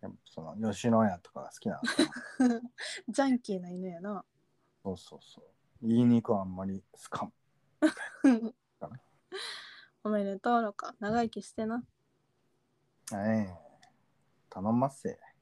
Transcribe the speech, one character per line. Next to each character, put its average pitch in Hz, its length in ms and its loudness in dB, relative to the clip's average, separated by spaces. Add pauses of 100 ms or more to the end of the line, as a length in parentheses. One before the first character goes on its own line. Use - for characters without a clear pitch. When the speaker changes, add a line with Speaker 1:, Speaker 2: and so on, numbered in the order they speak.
Speaker 1:
や 95 80 -10
っ 95 40 -12
ぱ 95 120 -20
そ - 160 -16
の、 80 160 -12 (160)
吉 107 160 -2
野 113 160 6
家 92 140 0
と - 120 -20
か - 100 -14
が - 100 -14
好 - 80 -20
き - 100 -6
な 196 60 -2
の - 80 -10
か 233 60 -2 (600)
な。 233 120 0 (280)
Speaker 2:
<laughs> - 180 -10
ジ 254 160 0
ャ 269 60 4
ン 254 120 4
キ 196 180 -4
ー - 20 -6
な 180 80 -12
犬 185 220 -8
や 170 100 -12
な。 196 240 -8 (580)
Speaker 1:
そ 95 100 -4
う 90 40 -6
そ - 200 -18
う - 40 -20
そ - 220 -20
う。 - 20 -20 (380)
言 113 160 4
い 123 80 8
に 120 160 8
く 117 100 2
は 101 80 4
あ 95 40 -4
ん 92 120 -8
ま 95 80 -6
り 98 260 -6
好 - 100 -20 (100)
か - 160 -6
ん。 - 60 -14 (500)
Speaker 2:
<laughs> 240 720 2 (260)
Speaker 1:
か - 80 -12
な。 131 100 -14 (1040)
Speaker 2:
お 220 60 -4
め 208 160 0
で 196 140 -4
と 240 180 4
う、 233 60 4
ロ 208 100 -2
カ。 - 280 -10
長 220 220 2
生 233 60 2
き 214 140 -8
し - 100 -16
て 220 140 -4
な。 240 180 -4 (1300)
Speaker 1:
え 107 40 -6
え。 104 380 0 (920)
頼 98 220 -4
ん 117 100 4
ま 135 80 2
す - 140 -10
せ。 - 180 -8 (200)